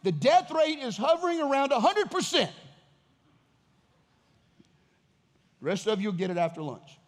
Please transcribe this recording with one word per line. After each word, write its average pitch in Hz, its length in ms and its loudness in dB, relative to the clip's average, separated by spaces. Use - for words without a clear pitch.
the 185 100 0
death 285 380 2
rate 311 280 2
is 247 180 -6
hovering 330 440 0
around 277 320 2
a 247 80 2
hundred 392 300 2
percent. 320 420 0
The 127 60 -8
rest 185 200 -2
of 214 140 0
you 208 100 -2
will 180 60 -4
get 185 140 -2
it 175 80 -4
after 165 240 -2
lunch. 127 460 -14